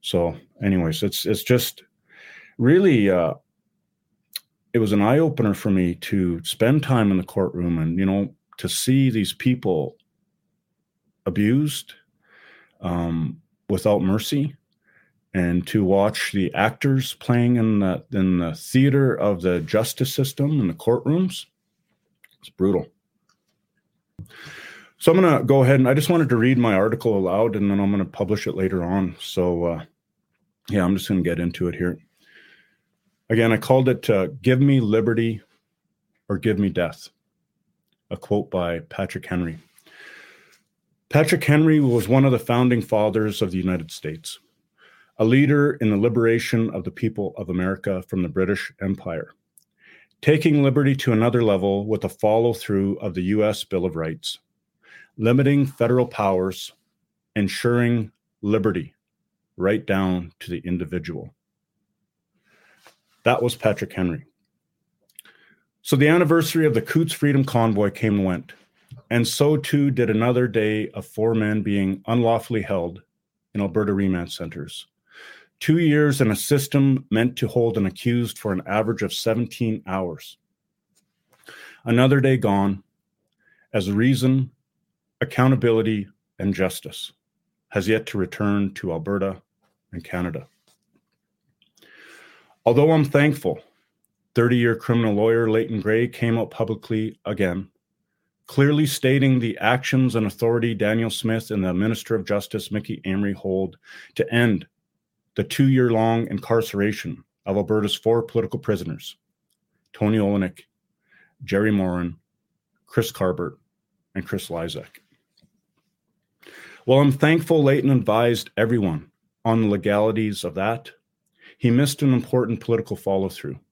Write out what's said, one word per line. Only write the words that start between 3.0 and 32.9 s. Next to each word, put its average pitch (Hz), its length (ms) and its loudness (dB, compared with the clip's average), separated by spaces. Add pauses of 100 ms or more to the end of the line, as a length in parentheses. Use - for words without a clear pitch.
uh, 87 240 2 (1400)
it 120 40 2
was 107 140 0
an 104 100 2
eye-opener 123 520 2
for - 160 -4
me 90 240 2
to 87 500 -2
spend 139 380 2
time 113 280 2
in 95 60 2
the 90 80 -2
courtroom 87 540 -2
and, 82 200 -2
you 95 60 0
know, 98 300 -2 (240)
to 92 100 -6
see 131 420 2
these 107 220 -2
people 107 640 -2 (1300)
abused, 113 680 -2 (880)
um, 85 580 -4 (280)
without 101 340 2
mercy, 110 520 -2 (800)
and 90 320 0
to 107 180 0
watch 98 480 0
the 95 220 -2
actors 131 600 0
playing 120 420 2
in 113 240 2
the, 92 220 -2 (100)
in 92 260 2
the 82 160 -4
theater 135 600 2
of 95 280 -2
the 87 180 0
justice 113 540 -2
system 139 460 -2
in 104 60 2
the 82 80 -2
courtrooms. 156 720 -2 (960)
It's - 80 -20
brutal. 92 380 -2 (2000)
So - 140 4
I'm 185 80 6
gonna 160 240 4
go 135 180 6
ahead 131 160 6
and 127 100 4
I 127 40 4
just 151 160 0
wanted 165 220 2
to 123 60 2
read 123 200 4
my 120 180 2
article 107 440 0
aloud, 98 360 0
and 101 160 0
then 98 100 0
I'm 98 100 0
gonna 101 160 -2
publish 101 400 -4
it - 80 -6
later 92 280 -2
on. 90 380 -2
So, 87 440 -2
uh, 82 200 -4 (840)
yeah, 98 140 2
I'm 95 120 2
just 90 120 -8
gonna 95 120 0
get 85 180 -2
into 87 300 -4
it 80 60 -6
here. 87 240 -4 (1300)